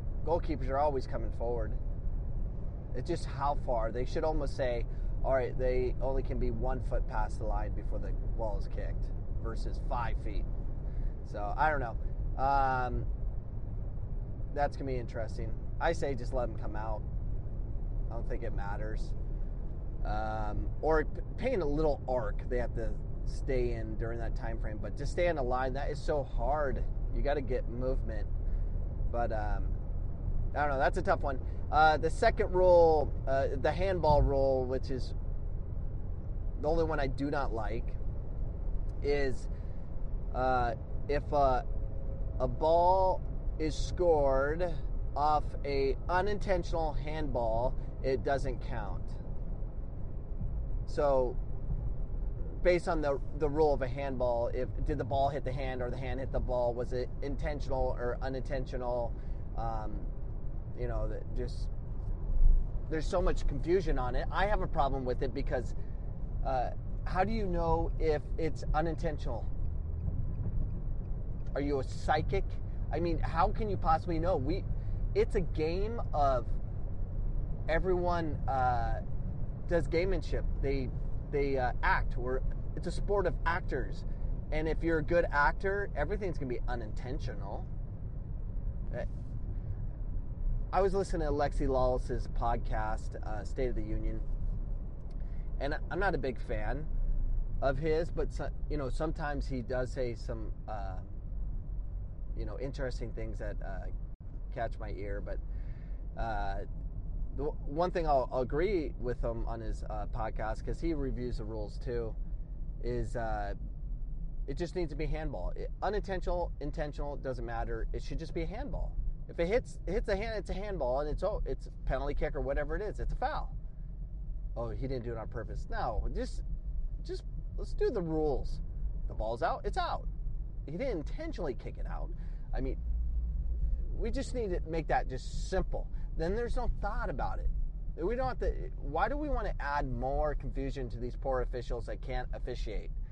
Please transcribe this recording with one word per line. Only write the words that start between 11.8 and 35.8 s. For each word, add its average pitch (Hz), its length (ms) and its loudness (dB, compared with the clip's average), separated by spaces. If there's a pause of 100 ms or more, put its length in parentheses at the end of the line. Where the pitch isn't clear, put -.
know. - 600 -2
Um, 131 640 2 (1500)
that's - 240 0
gonna 135 120 -2
be 127 60 0
interesting. 117 560 -2 (260)
I 160 140 2
say 143 220 0
just 120 180 -2
let 123 160 2
them 113 100 -2
come 123 160 -2
out. 107 280 -2 (1080)
I 117 40 -4
don't 123 120 -2
think 117 160 0
it - 120 0
matters. 107 580 -2 (920)
Um, 107 640 0 (100)
or 156 240 6
p-, - 160 -2 (160)
paying 240 240 2
a 156 60 0
little 147 420 2
arc 120 400 0
they 123 100 0
have 120 180 0
to 110 120 0 (380)
stay 123 460 0
in 113 240 -2
during 113 240 -2
that 110 160 -2
time 113 220 -2
frame. 107 220 -2
But 107 160 -4
just 139 160 -2
stay 175 140 2
in 165 100 2
a 139 60 -2
line, 127 320 0
that 143 160 -2
is 147 100 -4
so 151 220 0
hard. 131 600 0 (320)
You 117 60 0
gotta 143 220 2
get 113 260 0
movement. 117 580 0 (840)
But, 117 200 2
um, 107 340 2 (880)
I 139 60 0
don't 147 100 2
know. 135 80 2
That's 156 180 4
a 180 60 0
tough 170 180 2
one. 143 200 0 (300)
Uh, 156 260 8
the 156 140 2
second - 420 4
rule, 170 600 8 (140)
uh, 135 220 2 (120)
the 151 120 2
handball 160 500 6
rule, 135 420 4
which 127 260 -2
is - 240 0 (1500)